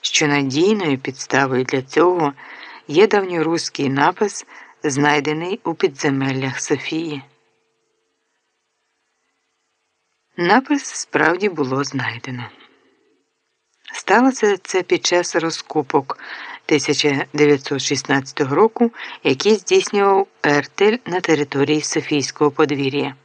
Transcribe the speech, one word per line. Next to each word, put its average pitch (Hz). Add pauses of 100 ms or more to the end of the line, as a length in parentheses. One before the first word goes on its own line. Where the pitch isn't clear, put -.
що -
надійною 143
підставою 131
для 131
цього 156 (560)
є 170
давньоруський 170
напис, 160 (360)
знайдений 147
у 165
підземеллях 135
Софії. 156 (3250)
Напис 247
справді 170
було 143
знайдено. 123 (1500)
Сталося 220
це 185
під 180
час 175
розкопок 156 (480)
тисяча 147
дев'ятсот 147
шістнадцятого 135
року, 226 (320)
які 147
здійснював 196 (200)
Ертель 151 (100)
на 180
території 147
Софійського 147
подвір'я. 139 (100)